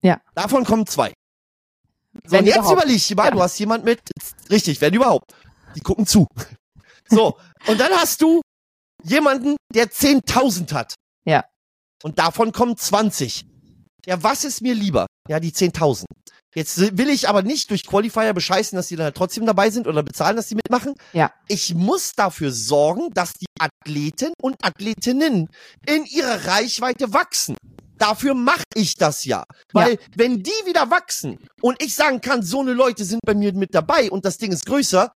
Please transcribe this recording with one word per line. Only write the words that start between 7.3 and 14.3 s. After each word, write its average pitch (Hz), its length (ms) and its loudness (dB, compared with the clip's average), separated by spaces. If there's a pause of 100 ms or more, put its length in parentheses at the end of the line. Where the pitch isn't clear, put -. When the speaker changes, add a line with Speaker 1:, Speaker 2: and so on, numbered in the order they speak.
Speaker 2:
und 220 120 2
dann 285 140 4
hast 339 300 2
du 320 180 6 (640)
jemanden, 277 520 2 (180)
der 226 160 2
zehntausend 254 840 2
hat. 127 220 -6 (320)
Speaker 1:
Ja. 151 180 2 (580)
Speaker 2:
Und 156 160 -8
davon 165 340 0
kommen 240 240 0
zwanzig. 202 680 -2 (640)
Ja, 180 160 -4
was 269 220 0